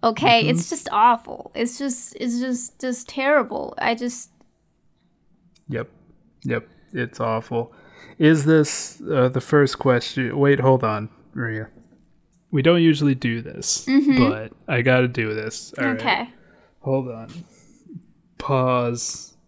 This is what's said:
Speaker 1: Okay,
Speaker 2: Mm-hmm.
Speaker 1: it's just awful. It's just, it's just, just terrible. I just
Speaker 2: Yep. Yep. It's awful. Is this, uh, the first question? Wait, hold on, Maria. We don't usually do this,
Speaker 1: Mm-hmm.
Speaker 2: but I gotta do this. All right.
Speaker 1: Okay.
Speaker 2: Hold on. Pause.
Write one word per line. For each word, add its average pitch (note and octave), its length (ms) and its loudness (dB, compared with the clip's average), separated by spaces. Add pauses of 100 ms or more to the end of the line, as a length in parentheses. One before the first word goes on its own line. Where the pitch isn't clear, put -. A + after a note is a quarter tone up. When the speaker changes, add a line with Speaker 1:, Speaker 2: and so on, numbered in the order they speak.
Speaker 1:
Okay, A#3 380 4
Speaker 2:
Mm-hmm. D3+ 80 0
Speaker 1:
it's E3+ 200 -2
just - 220 -8
awful. A#3 600 0
It's A#3+ 240 -6
just, C4+ 380 -6
it's A#3+ 220 -4
just, B3 420 -6
just B3+ 280 -8
terrible. C#4 720 -2
I - 160 0
just A#3+ 360 -10 (1400)
Speaker 2:
Yep. B2 200 -8 (560)
Yep. A#2+ 240 -4 (240)
It's A#2+ 280 -8
awful. A#2 520 -4 (460)
Is D#3 260 6
this, D3+ 560 2 (100)
uh, C3 180 2
the B2+ 120 -2
first C#3+ 380 2
question? B2 600 0
Wait, C#3 220 4
hold C3 240 4
on, G#2+ 240 -2 (260)
Maria. A2 340 -6 (840)
We C#3+ 120 0
don't E3+ 180 6
usually D3 340 4
do A#2 280 -4
this, - 420 -6
Speaker 1:
Mm-hmm. C#4 320 4 (140)
Speaker 2:
but - 220 -6 (140)
I B2 140 0
gotta B2+ 280 4
do A2+ 260 -4
this. A2 440 -10
All - 60 -2
right. - 160 -2
Speaker 1:
Okay. A#3 300 -2 (500)
Speaker 2:
Hold C3+ 280 -2
on. A2+ 200 -14 (1080)
Pause. B2 1000 -4 (100)